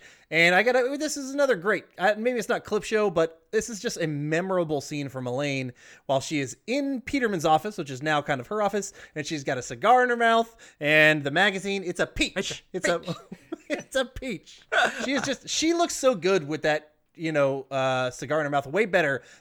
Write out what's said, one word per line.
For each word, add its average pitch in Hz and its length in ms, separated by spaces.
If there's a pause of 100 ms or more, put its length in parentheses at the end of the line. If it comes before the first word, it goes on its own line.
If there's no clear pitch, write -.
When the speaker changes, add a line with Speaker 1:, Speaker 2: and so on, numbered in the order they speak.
(300)
Speaker 1:
And 170 240
I 190 80
gotta, 254 340
this 294 200
is 269 180
another 277 220
great, 180 280 (140)
uh, 202 180
maybe 240 220
it's 202 100
not 190 160
clip - 200
show, 214 260
but 165 400
this 214 180
is 214 120
just 226 200
a 165 60
memorable 156 760
scene 143 280
from 127 180
Elaine 131 460 (340)
while 135 140
she 156 180
is 135 180 (120)
in 277 320
Peterman's 214 440
office, 160 340
which 139 120
is 127 120
now 151 200
kind 139 180
of - 60
her 214 160
office, 202 300 (240)
and 151 100
she's 151 180
got 135 140
a 120 40
cigar 214 420
in 247 40
her 240 80
mouth 226 380 (260)
and 151 440
the 139 80
magazine. 196 520
It's 175 160
a 160 60
peach. - 680
Speaker 2:
It's 185 160
a 170 120
Speaker 1:
It's - 80
a, 165 80 (300)
<laughs> - 240
it's - 260
a 262 80
peach. - 560 (440)
She 254 100
is 254 80
just, - 260
she 330 260
looks 339 220
so 262 180
good 175 340
with 147 140
that, 151 280 (240)
you 160 160
know, 139 400
uh, 131 400
cigar 147 300
in 151 40
her 143 60
mouth, - 160
way 175 200
better 160 360 (180)